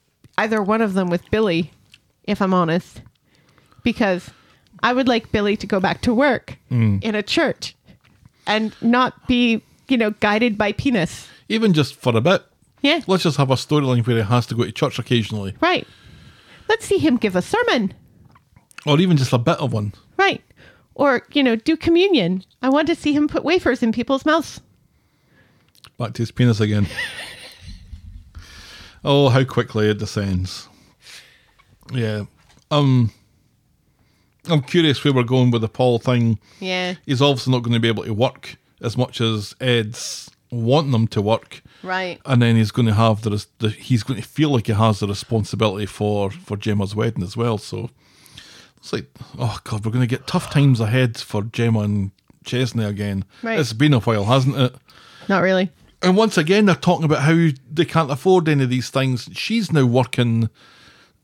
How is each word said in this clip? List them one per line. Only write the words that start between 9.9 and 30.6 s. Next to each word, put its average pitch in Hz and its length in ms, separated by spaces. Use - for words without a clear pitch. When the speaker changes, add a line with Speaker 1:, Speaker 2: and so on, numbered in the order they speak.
Speaker 1:
know, 220 140
guided 214 480
by 208 140
penis. - 540
Speaker 2:
Even 220 240
just 151 220
for 113 220
a 110 40
bit. 175 220
Speaker 1:
Yeah. 294 240
Speaker 2:
Let's 185 180
just 156 140
have 135 120
a 131 40
storyline 127 520
where 120 100
he 113 60
has 117 240
to 113 80
go 117 100
to 98 80
church - 260
occasionally. 107 640
Speaker 1:
Right. - 260
Let's 440 180
see 392 120
him 285 180
give 196 180
a 180 80
sermon. 415 500
Speaker 2:
Or 147 140
even 180 160
just 131 160
a 123 60
bit 117 200
of 120 140
one. 104 200
Speaker 1:
Right. 381 260
Or, 269 380
you 294 100
know, 233 140
do 311 200
communion. 320 680
I 254 60
want 285 200
to 339 60
see 294 180
him 294 160
put - 160
wafers 294 380
in 226 100
people's 247 340
mouths. 311 340
Speaker 2:
Back 117 160
to 120 80
his 113 80
penis 117 300
again. 104 320
Speaker 1:
<laughs> - 40
Speaker 2:
Oh, 143 240
how 131 160
quickly 110 440
it 104 100
descends. 98 680